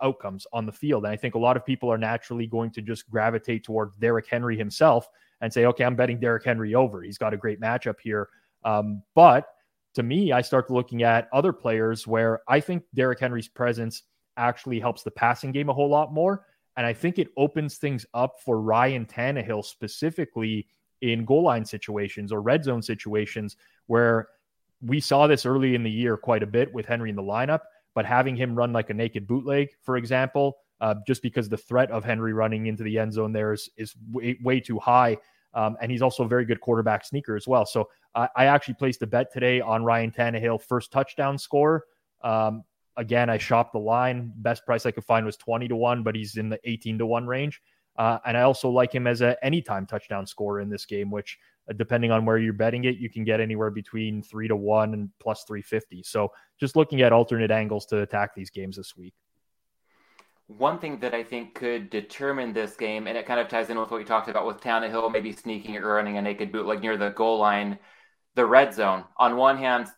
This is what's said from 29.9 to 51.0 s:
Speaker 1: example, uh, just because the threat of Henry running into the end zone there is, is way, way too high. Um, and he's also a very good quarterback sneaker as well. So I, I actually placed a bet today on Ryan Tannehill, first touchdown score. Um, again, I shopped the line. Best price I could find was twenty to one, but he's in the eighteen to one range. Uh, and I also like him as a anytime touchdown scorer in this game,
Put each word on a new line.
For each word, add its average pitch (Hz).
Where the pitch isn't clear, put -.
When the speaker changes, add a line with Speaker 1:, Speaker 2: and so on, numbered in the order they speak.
Speaker 1:
example, 131
uh, 110
just 131
because 120
the 104
threat 127
of 110
Henry 113
running 110
into 110
the 110
end 110
zone 107
there 107
is, -
is 110
way, 123
way 127
too 117
high. 120
Um, 110
and 120
he's 123
also 131
a 117
very 123
good 113
quarterback 110
sneaker 135
as 101
well. 123
So -
I, 117
I 127
actually 143
placed 131
a 113
bet 120
today 123
on 113
Ryan 117
Tannehill, 117
first -
touchdown 139
score. 151
Um, 110
again, 120
I 113
shopped 117
the 113
line. 120
Best 113
price 117
I 120
could 110
find 113
was 104
twenty 117
to 123
one, 120
but 110
he's 107
in 107
the 107
eighteen 113
to 113
one 117
range. 135
Uh, 113
and 117
I 120
also 131
like 127
him 123
as 120
a 123
anytime 131
touchdown 101
scorer 101
in 101
this 101
game, 101